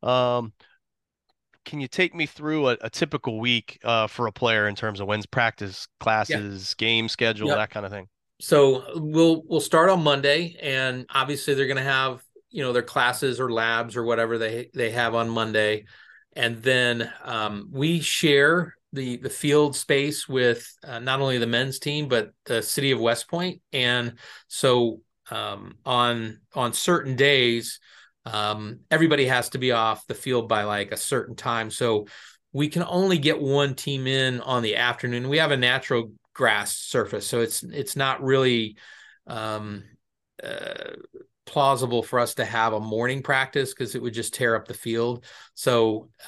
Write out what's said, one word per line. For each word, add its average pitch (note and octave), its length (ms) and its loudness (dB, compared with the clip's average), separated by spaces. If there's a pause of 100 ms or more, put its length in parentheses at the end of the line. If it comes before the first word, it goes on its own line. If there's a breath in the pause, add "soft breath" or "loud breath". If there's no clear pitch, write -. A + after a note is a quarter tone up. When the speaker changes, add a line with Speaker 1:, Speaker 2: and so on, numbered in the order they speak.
Speaker 1:
Um, B2 500 2 (1120 soft breath)
can D3 160 -10
you C#3 60 -6
take F3+ 280 -2
me E3 120 -2
through D3+ 420 -2
a, A#2+ 120 2
a A2+ 100 -8
typical C#3+ 480 -4
week, A#2 460 0
uh, A2+ 240 2
for A#2+ 180 -2
a G#2+ 60 -2
player A2 340 2
in G#2 80 -2
terms G#2 240 -4
of G2+ 80 -6
when's G#2 200 -2
practice, A2 600 -2
Speaker 2:
Yeah. - 140 -20
Speaker 1:
classes, G#2 720 -2
game A2+ 340 0
schedule, A2 380 -2
Speaker 2:
Yep. - 100 0
Speaker 1:
that G#2+ 140 -2
kind G#2 160 -8
of F#2+ 60 -12
thing? G2 160 -12 (320)
Speaker 2:
So C3+ 440 4 (120)
we'll, D#3+ 500 4
we'll D#3+ 140 0
start E3 280 4
on F#3 140 4
Monday, D3 580 2
and C3 480 -2
obviously C#3 460 -2
they're C3+ 140 2
gonna C3+ 140 -2
have, C3 380 0 (300)
you F#3 120 -6
know, B2+ 120 0
their A#2+ 80 2
classes B2 580 0
or B2+ 100 -2
labs A2+ 460 -2
or A#2+ 80 -2
whatever A#2 320 0
they, A2+ 380 -4
they A#2 160 -2
have A#2 240 0
on A#2 160 0
Monday. G#2+ 560 0 (480 loud breath)
And A#2 280 -4
then, A#2+ 480 2 (140)
um, G#2+ 480 -6
we D#3 280 0
share D3+ 760 4 (160)
the, B2+ 240 -6
the B2 140 -8
field D3 440 2
space D3 540 0
with, B2 420 2 (140)
uh, B2 140 -12
not C3 220 -2
only C3 180 2
the A#2 80 0
men's B2+ 320 0
team, D3 300 -4
but A#2 240 0 (120)
the A#2 160 -2
city C#3 300 0
of B2 100 2
West A2+ 300 0
Point. F3 320 -4 (100)
And B2 460 0 (300 loud breath)
so, B2 520 2 (300)
um, G2+ 560 -10
on, A#2+ 540 0 (140)
on A#2+ 200 -2
certain C#3+ 420 0
days, B2 640 2 (460 loud breath)
um, G#2+ 540 -6 (100)
everybody D#3 360 4
has B2 240 0
to - 80 -6
be B2+ 140 0
off A2+ 340 0
the B2+ 80 -8
field A#2+ 320 -2
by, G#2+ 180 0
like, G#2 280 -4
a G#2 60 -6
certain - 360 -4
time. A2+ 360 -4
So A2 360 0 (460 loud breath)
we D3 160 0
can E3+ 140 -2
only F#3 340 2
get D3+ 240 2
one C#3 340 2
team C3+ 320 -6
in C3 360 0
on B2 200 0
the G#2+ 140 0
afternoon. A#2+ 540 -2
We D3 80 2
have D#3+ 140 2
a C#3 40 2
natural B2 560 0 (220)
grass G#2+ 420 0
surface, G#2+ 500 -4
so A#2+ 140 -2
it's, A2+ 220 -2
it's - 340 -8
not C3+ 260 -2
really, B2+ 540 2 (500 loud breath)
um, G#2+ 580 -8 (580)
uh, - 480 -10 (540)
plausible B2+ 600 2
for B2 160 0
us A#2+ 140 0
to B2 100 -2
have A2+ 280 0
a G#2+ 80 -2
morning A#2 400 -2
practice C3+ 540 0
'cause B2+ 220 -6
it A#2+ 40 -8
would A#2 140 -6
just A2+ 180 -6
tear A#2 220 2
up G#2+ 140 -2
the A#2 40 -10
field. A#2 520 -4 (300 loud breath)
So, A2+ 540 2 (200)